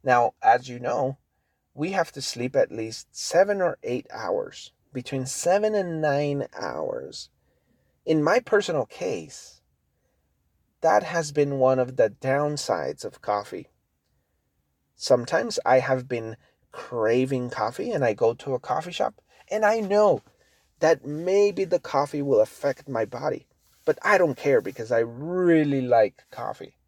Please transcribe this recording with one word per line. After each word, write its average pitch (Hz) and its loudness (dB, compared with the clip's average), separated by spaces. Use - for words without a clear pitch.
Now, 120 2
as 123 2
you 120 -12
know, 127 -4
we 165 -6
have 185 -2
to 131 -12
sleep 123 -6
at 131 4
least 113 -10
seven 196 0
or - -2
eight 123 -6
hours, 95 -6
between 131 -6
seven 208 0
and 175 -2
nine 143 0
hours. 71 -8
In 156 2
my 180 4
personal 165 0
case, - -10
that 196 4
has 170 -4
been 143 0
one 131 4
of 127 -2
the 110 4
downsides 135 -4
of - -14
coffee. 104 -6
Sometimes 165 0
I 131 4
have 127 -2
been 113 -8
craving 123 -2
coffee 120 -6
and 151 0
I 113 2
go 117 2
to - -8
a 123 -2
coffee 165 -6
shop - -4
and 214 0
I 220 2
know 202 4
that 156 4
maybe 185 0
the 170 0
coffee 143 -2
will 135 4
affect - -2
my 113 -2
body, 123 -6
but - 0
I 202 4
don't 160 2
care 135 2
because 113 -6
I 117 4
really 147 2
like 117 2
coffee. - -12